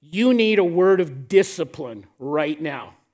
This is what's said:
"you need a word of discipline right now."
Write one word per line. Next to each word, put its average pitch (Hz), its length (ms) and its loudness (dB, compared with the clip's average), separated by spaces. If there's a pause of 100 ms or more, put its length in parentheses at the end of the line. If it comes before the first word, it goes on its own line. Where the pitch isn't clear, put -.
"you 196 320 0
need 220 260 2
a 196 60 4
word 180 360 2
of 135 280 -6
discipline 139 760 -2 (120)
right 147 400 -4
now." 143 360 -10 (200)